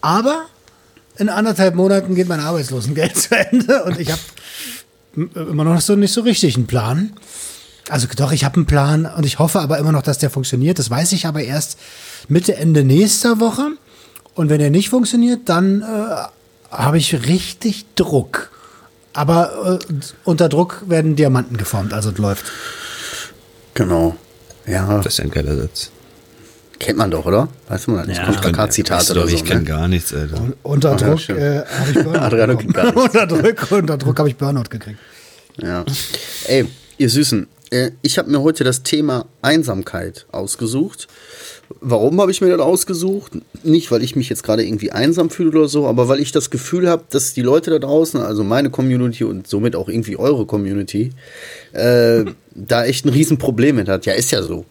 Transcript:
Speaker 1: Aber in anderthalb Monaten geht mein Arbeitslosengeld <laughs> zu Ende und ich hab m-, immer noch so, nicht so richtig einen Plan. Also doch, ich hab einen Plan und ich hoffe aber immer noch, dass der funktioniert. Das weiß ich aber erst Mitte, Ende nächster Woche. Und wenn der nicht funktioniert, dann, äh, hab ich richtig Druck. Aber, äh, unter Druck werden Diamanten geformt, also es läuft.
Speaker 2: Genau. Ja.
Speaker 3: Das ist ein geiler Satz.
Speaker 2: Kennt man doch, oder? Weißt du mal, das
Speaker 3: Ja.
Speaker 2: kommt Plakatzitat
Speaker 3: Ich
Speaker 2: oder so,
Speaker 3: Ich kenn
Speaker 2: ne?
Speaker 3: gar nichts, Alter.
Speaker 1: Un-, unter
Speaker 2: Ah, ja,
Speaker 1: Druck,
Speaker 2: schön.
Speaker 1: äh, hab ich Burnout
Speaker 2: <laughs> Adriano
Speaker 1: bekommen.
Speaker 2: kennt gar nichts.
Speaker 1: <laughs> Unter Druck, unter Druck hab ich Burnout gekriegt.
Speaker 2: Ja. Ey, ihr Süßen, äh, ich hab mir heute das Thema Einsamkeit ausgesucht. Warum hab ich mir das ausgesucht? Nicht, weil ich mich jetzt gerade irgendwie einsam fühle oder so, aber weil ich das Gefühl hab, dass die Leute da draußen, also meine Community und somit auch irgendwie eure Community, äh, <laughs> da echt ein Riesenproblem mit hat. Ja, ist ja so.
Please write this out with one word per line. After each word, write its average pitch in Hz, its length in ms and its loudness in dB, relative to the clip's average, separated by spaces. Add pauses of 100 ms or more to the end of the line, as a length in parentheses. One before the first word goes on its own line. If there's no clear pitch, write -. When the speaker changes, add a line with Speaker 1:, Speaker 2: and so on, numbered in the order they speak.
Speaker 1:
Aber 254 440 0 (720)
in 202 100 0
anderthalb 190 460 2
Monaten 190 400 2
geht 180 140 2
mein 165 120 -2
Arbeitslosengeld 147 760 -2
<laughs> - 0 -
zu - 200 0
Ende 240 480 2
und 175 160 -4
ich 143 100 -4
hab 160 80 -2 (960)
m-, 170 180 -4
immer 156 300 -2
noch 165 160 4
so, 202 160 2
nicht 202 160 4
so 233 100 -2
richtig 185 340 2
einen 123 100 0
Plan. 127 460 -2 (760)
Also 131 180 -2 (100)
doch, 139 160 0
ich 143 120 0
hab 135 100 -2
einen 170 120 2
Plan 151 400 2
und 156 180 -2
ich 135 140 -4
hoffe 165 220 2
aber 151 180 0
immer 151 140 2
noch, 147 100 2
dass 143 160 -2
der 143 120 0
funktioniert. 135 480 0
Das 117 120 -2
weiß 151 220 0
ich 175 140 -2
aber 156 160 -4
erst 139 360 -6 (500)
Mitte, 175 280 2
Ende 156 280 2
nächster 208 560 4
Woche. 233 280 0 (680)
Und 160 160 0
wenn 151 80 4
der 147 120 4
nicht 185 200 2
funktioniert, 240 580 2
dann, 196 340 2
äh, - 20 -8 (880)
hab - 240 0
ich 143 320 0
richtig 185 600 -2 (100)
Druck. - 540 -2 (640)
Aber, 170 680 0 (100)
äh, 160 40 -4 (300)
unter 165 260 4
Druck 170 360 0
werden 160 300 2
Diamanten 127 400 2
geformt, 104 380 -4
also 107 160 -2
es 95 80 -6
läuft. 101 260 -2 (1300)
Speaker 2:
Genau. 82 420 0 (500)
Ja. 98 340 0
Speaker 3:
Das - 140 -2
ist - 60 -2
ein 71 100 -4
geiler 73 260 -2
Satz. - 340 -6 (880)
Speaker 2:
Kennt - 200 -4
man 104 120 2
doch, 78 140 -2
oder? 104 240 2 (200)
Weißt 95 180 -6
du 120 60 0
mal, 90 140 -2
das 87 120 -4
Speaker 3:
Ja. 87 80 -4
Speaker 2:
kommt 98 160 0
Plakatzitat 87 640 0
Speaker 3:
Ich - 60 0
Speaker 2:
oder 87 160 2
so, 87 80 2
Speaker 3:
Ich 80 100 -2
kenn 85 160 2
Speaker 2:
ne? 82 40 -2
Speaker 3:
gar 78 240 -2
nichts, 90 260 0
Alter. 76 260 -6
Speaker 1:
Un-, 120 220 -4
unter 143 280 0
Speaker 2:
Ah, - 100 2
ja, - 80 2
Speaker 1:
Druck, 156 120 2
Speaker 2:
schön. 160 180 -6
Speaker 1:
äh, 143 280 0
hab 131 220 -4
ich 143 60 0
Burnout 156 240 2
Speaker 2:
<laughs> - 20 0
Adriano 113 360 2
Speaker 1:
bekommen. 110 180 -2
Speaker 2:
kennt - 0 -
gar - 100 2
nichts. 247 300 4
Speaker 1:
<laughs> - 0 -
Unter 220 120 4
Druck, 160 460 0
unter 160 240 0
Druck 131 240 0
hab 151 80 4
ich 127 80 -4
Burnout 139 340 -2
gekriegt. 107 280 -14 (580)
Speaker 2:
Ja. 87 280 -6 (600)
Ey, 127 220 2 (300)
ihr 135 120 4
Süßen, 123 380 0 (220)
äh, 123 200 0 (120)
ich - 160 0
hab - 100 -2
mir 143 140 2
heute 156 200 2
das 131 220 0
Thema 147 420 0 (160)
Einsamkeit 98 880 -2
ausgesucht. 117 800 -6 (720)
Warum 127 360 2
hab 196 120 4
ich 190 100 -2
mir 190 80 4
das 175 120 4
ausgesucht? 180 720 -2 (300)
Nicht, 160 280 2
weil 113 120 2
ich 123 140 -4
mich 127 140 -2
jetzt 120 120 -6
gerade 110 220 0
irgendwie 104 260 -4
einsam 165 380 0
fühle 160 220 0
oder 156 180 4
so, 143 180 0
aber 120 220 2
weil 135 100 4
ich 143 140 -4
das 143 160 0
Gefühl 175 400 -2
hab, 170 220 -2
dass - 240 -2
die 127 80 -2
Leute 151 280 2
da 156 80 2
draußen, 151 440 2
also 107 200 -2
meine 127 280 2
Community 123 540 0
und 98 240 -6
somit 104 280 0
auch 95 140 -6
irgendwie 104 260 -4
eure 123 300 0
Community, 101 640 -4 (600)
äh, 117 520 4 (160)
<laughs> - 140 -20
da 117 320 -2
echt 131 180 -2
ein 147 60 4
Riesenproblem 131 680 2
mit 98 120 -2
hat. 95 180 -2
Ja, 98 80 0
ist 120 160 -2
ja 107 120 0
so. 82 280 -6